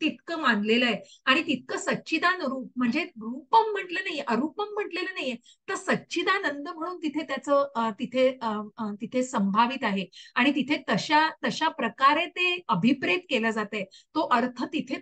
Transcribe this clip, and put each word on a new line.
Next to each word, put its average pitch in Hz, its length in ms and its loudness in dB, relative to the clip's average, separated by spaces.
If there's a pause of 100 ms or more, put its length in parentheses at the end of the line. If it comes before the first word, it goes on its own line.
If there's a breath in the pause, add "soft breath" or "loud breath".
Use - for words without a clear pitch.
तितकं 320 340 -4
मानलेलं 233 500 2
आहे - 400 -4
आणि 302 160 4
तितकं - 360 -4
सच्चिदान 349 640 -2
रूप 262 340 -6
म्हणजे 247 280 0
रूपम 320 680 0
म्हटलं 359 280 -4
नाहीये, 349 280 -6
अरूपम 285 360 -2
म्हटलेलं 392 500 -6
नाहीये, 269 220 -6 (340 soft breath)
तर 381 60 -4
सच्चिदानंद 330 920 -2
म्हणून 339 280 -8
तिथे 311 260 -4
त्याचं, 277 520 0
अ, 226 240 0
तिथे, 262 420 2
अ, 214 200 -4 (160)
अ, 214 140 -6 (100)
तिथे 254 220 -2
संभावित 240 600 0
आहे 196 220 0 (300 loud breath)
आणि 262 160 4
तिथे 294 380 0
तशा, 302 400 4 (160)
तशा 311 240 0
प्रकारे 285 560 4
ते 359 420 0
अभिप्रेत 277 520 2
केलं 226 300 0
जातंय. 214 340 -2
तो - 380 -6
अर्थ 247 420 2
तिथे 349 380 -4